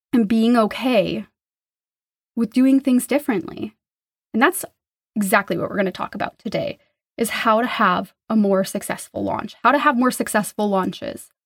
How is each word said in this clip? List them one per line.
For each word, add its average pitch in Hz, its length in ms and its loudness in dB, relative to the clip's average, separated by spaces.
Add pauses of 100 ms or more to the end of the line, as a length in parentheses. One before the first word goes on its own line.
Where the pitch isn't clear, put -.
(140)
and 233 140 4
being 226 280 4
okay 214 720 0 (1080)
with 226 180 -2
doing 269 260 6
things 254 280 2
differently. 240 680 -4 (580)
And 220 80 0
that's 359 220 2 (520)
exactly 196 420 0
what 190 120 -4
we're - 80 -8
gonna 196 140 0
talk - 240 -8
about 208 240 -6
today, - 380 -6 (400)
is - 120 -2
how 220 320 2
to 247 60 0
have 196 460 -2 (160)
a 220 60 0
more 196 280 4
successful - 600 -8
launch, - 400 -6
how 233 80 4
to 285 80 4
have 285 180 2
more 247 140 2
successful - 580 -2
launches. - 640 -4 (140)